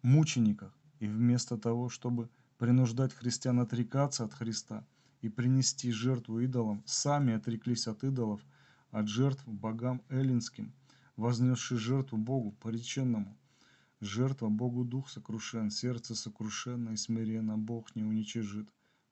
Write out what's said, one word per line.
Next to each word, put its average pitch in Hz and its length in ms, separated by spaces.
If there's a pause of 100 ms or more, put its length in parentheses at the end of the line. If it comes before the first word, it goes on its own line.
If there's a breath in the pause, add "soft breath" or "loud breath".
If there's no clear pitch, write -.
мучениках, 123 760 (220)
и 107 80
вместо 120 500
того, 117 300
чтобы 120 400 (300 soft breath)
принуждать 123 560
христиан 123 480
отрекаться 120 640
от 107 80
Христа 110 520 (360 soft breath)
и 110 80
принести 127 640
жертву 117 480
идолам, 117 440
сами 143 480
отреклись 117 540
от 107 160
идолов, 120 380 (500 soft breath)
от 107 160
жертв 135 400
богам 113 600
эллинским, 127 640 (420 soft breath)
вознесши 123 640
жертву 127 400
Богу 113 420
пореченному. 113 800 (600 soft breath)
Жертва 117 500
Богу 120 340
дух 127 260
сокрушен, 107 640
сердце 120 420
сокрушенно 113 800
и 110 60
смиренно 110 600
Бог 113 380
не 110 80
уничижит. 107 680 (420)